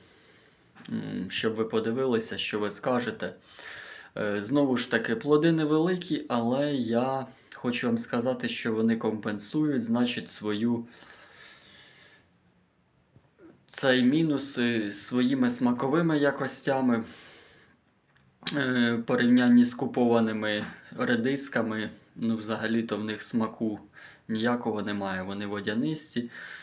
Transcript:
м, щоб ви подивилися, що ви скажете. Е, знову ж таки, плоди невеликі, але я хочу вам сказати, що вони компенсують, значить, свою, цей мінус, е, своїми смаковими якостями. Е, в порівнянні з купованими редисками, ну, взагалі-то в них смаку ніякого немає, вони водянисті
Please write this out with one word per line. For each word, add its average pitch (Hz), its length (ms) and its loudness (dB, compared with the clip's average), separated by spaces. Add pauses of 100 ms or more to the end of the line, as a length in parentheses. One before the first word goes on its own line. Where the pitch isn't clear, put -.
(880)
м, 107 400 -6
щоб 110 260 -2
ви 110 100 0
подивилися, 113 720 0
що 107 220 -4
ви 104 120 -2
скажете. 120 640 -2 (840)
Е, 104 240 -2
знову 131 360 2
ж - 140 -4
таки, 113 240 0
плоди 151 360 4
невеликі, 156 760 0
але 127 460 0
я 123 520 0 (260)
хочу 123 340 -2
вам 117 100 2
сказати, 120 520 -2
що 113 240 -4
вони 113 240 4
компенсують, 113 840 -2
значить, 117 480 0
свою, 113 560 -2 (2750)
цей 127 320 4
мінус, 143 540 2
е, 117 340 0
своїми 123 580 0
смаковими 135 720 2
якостями. 131 840 0 (1500)
Е, 127 360 2
в 117 120 -2
порівнянні 123 600 8
з - 80 -2
купованими 110 880 2 (340)
редисками, 117 920 0 (260)
ну, 113 220 -2
взагалі-то 110 600 -2
в 107 60 -4
них 107 180 -6
смаку 110 580 -2 (480)
ніякого 113 540 -2
немає, 98 400 -4
вони 98 240 -6
водянисті 120 840 -4 (340)